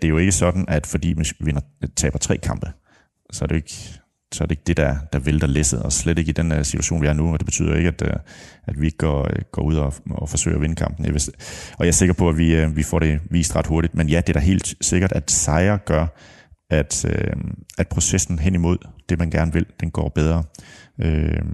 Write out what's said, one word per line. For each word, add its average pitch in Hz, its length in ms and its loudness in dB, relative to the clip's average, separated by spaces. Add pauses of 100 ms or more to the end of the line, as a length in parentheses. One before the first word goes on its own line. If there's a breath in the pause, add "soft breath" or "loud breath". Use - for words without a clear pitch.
det 82 60 2
er - 20 4
jo 78 80 2
ikke 95 140 4
sådan, 87 360 2
at 76 200 0
fordi 80 200 -2
vi 80 180 0 (140)
vinder, 73 220 0 (340)
taber 69 220 0
tre - 200 -2
kampe, - 300 -4 (640 soft breath)
så - 140 -6
er - 20 -2
det 78 80 0
ikke, - 460 -8 (320)
så - 100 -4
er - 20 0
det 78 60 -2
ikke 73 160 -4
det, 85 100 2
der, 69 180 2 (180)
der 71 60 0
vælter 76 280 2
læsset, 67 360 0
og 67 100 -2
slet 82 260 0
ikke 78 100 0
i 76 40 0
den, 82 180 0
øh, 76 140 0
situation, 78 360 -2
vi 73 60 2
er 76 60 2
nu, 80 200 0
og 85 60 -2
det 90 60 -4
betyder 80 300 0
ikke, 82 120 2
at, 82 140 -2
øh, 73 120 0 (540 loud breath)
at 69 140 -4
vi 76 40 0
ikke 78 120 0
går, 71 260 0
øh, - 180 -2 (100)
går - 100 -4
ud 76 140 2
og, 73 180 0 (160)
og - 200 -6
forsøger 80 280 -2
at 73 40 0
vinde 80 140 0
kampen. 78 300 -4
Jeg 73 80 0
vil 73 80 0
s-, - 100 -4 (460 loud breath)
og - 80 2
jeg - 20 6
er 85 40 6
sikker 90 220 4
på, 87 160 2
at 78 80 2
vi, 82 180 4
øh, 78 200 2
vi 76 80 0
får 80 160 0
det 76 200 2 (100)
vist 82 260 0
ret 80 120 0
hurtigt, 80 280 0
men 80 140 2
ja, 80 80 4
det 85 120 0
er 82 40 2
da 78 60 2
helt 87 420 2
sikkert, 92 300 2
at - 200 -2
sejre 92 460 2
gør, 82 300 0 (640 loud breath)
at, 76 360 0
øh, - 280 -2 (440)
at 82 100 0
processen - 520 0
hen 92 160 2
imod 85 220 2 (320)
det, 82 100 0
man 85 100 0
gerne 80 240 0
vil, 82 120 2 (140)
den 82 120 -4
går 76 180 -2
bedre. 80 340 2 (580 loud breath)
Øh, 78 400 0 (120)